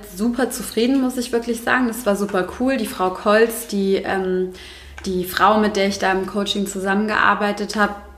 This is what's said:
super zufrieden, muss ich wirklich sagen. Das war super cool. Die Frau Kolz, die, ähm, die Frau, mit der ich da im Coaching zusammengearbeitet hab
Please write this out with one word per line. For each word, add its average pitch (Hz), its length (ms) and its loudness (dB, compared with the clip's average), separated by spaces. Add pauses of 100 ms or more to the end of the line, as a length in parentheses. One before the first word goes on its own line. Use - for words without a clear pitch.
(160)
super 240 360 0
zufrieden, 247 500 2
muss 254 160 0
ich 240 140 -4
wirklich 233 320 -2
sagen. 247 240 2
Das 220 180 -4
war 202 100 2
super 190 300 0 (140)
cool. 262 180 2
Die 220 80 -2
Frau 185 240 -2
Kolz, 220 560 2
die, 196 300 2
ähm, 185 540 0 (580)
die 185 160 -2
Frau, 202 340 4
mit 214 180 2
der 196 120 2
ich 202 100 -2
da 190 140 0
im 190 160 0
Coaching 202 400 -2
zusammengearbeitet 202 1080 0
hab 208 280 0 (140)